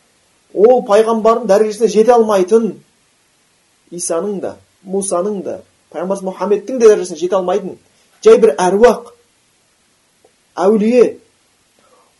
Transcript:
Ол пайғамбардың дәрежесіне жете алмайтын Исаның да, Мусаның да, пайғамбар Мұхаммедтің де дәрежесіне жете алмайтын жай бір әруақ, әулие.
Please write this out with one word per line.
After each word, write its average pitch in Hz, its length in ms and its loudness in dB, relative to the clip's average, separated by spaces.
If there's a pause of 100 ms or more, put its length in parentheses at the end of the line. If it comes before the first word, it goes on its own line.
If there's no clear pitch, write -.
(540)
Ол 233 320 2
пайғамбардың 220 640 0
дәрежесіне 214 380 0
жете 214 240 2
алмайтын 214 640 0 (1160)
Исаның 175 480 -6
да, 101 160 -10 (280)
Мусаның 190 580 -6
да, 120 180 -10 (320)
пайғамбар 185 320 -8
Мұхаммедтің 196 540 -6
де 233 100 6
дәрежесіне 180 300 0
жете 180 180 -4
алмайтын 185 380 -4 (500)
жай 220 160 8
бір 214 160 4
әруақ, 202 540 2 (1500)
әулие. 214 600 0 (1000)